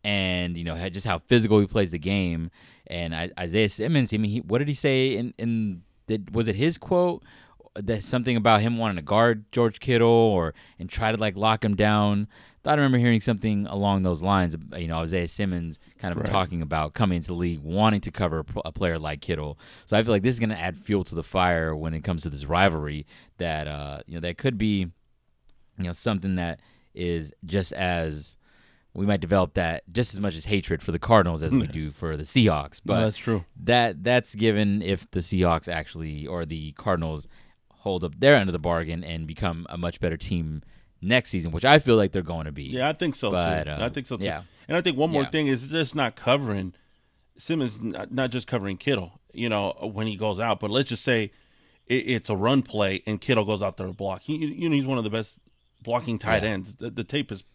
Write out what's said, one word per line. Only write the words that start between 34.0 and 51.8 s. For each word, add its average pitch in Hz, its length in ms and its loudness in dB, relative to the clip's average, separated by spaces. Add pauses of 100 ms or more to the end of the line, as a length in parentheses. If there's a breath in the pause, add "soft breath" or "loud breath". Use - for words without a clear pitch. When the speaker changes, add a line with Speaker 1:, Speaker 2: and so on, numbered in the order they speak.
Speaker 1:
that's 120 300 2
given 104 480 2
if 92 300 -4
the 92 80 0
Seahawks 87 460 2
actually, 78 600 -8
or 85 180 -6
the 76 280 -10
Cardinals 80 540 -2 (440 soft breath)
hold 92 340 -4
up 80 160 -8
their 139 160 8
end 98 120 2
of 90 40 -2
the 82 80 -4
bargain 82 420 -2
and 80 240 -8
become 85 440 -4
a 85 80 -10
much 87 200 -4
better 82 200 -2
team 80 440 -4 (420 soft breath)
next 120 260 2
season, 85 200 -4
which 85 140 -4
I 143 160 8
feel 120 160 6
like 101 160 4
they're 95 100 -2
going 82 220 -6
to 76 80 -8
be. 71 120 -12
Speaker 2:
Yeah, 127 240 -4
I 156 40 -2
think 156 240 -4
so, 107 160 -2
Speaker 1:
But, 82 320 0
Speaker 2:
too. 73 60 -8
Speaker 1:
uh, 73 100 -6
Speaker 2:
I 113 80 -2
think 131 180 -8
so, 123 120 -8
too. 95 80 -6
Speaker 1:
yeah. 82 160 -6 (260 soft breath)
Speaker 2:
And 147 80 -2
I 175 60 0
think 165 140 0
one 156 140 2
more 147 120 2
Speaker 1:
Yeah. 131 80 -4
Speaker 2:
thing 156 180 0
is 131 180 0
just 151 300 -4
not 131 180 -2
covering, 107 600 -2 (640)
Simmons, 127 420 -4
not, 101 320 -8
not 131 180 -2
just 120 160 -6
covering 98 300 -4
Kittle, 95 420 -4 (140)
you 117 160 -4
know, 101 260 0 (180)
when 110 140 -4
he 107 100 -4
goes 101 220 -2
out, 110 220 0
but 104 100 -4
let's 131 200 2
just 113 120 -4
say 113 300 0 (540 soft breath)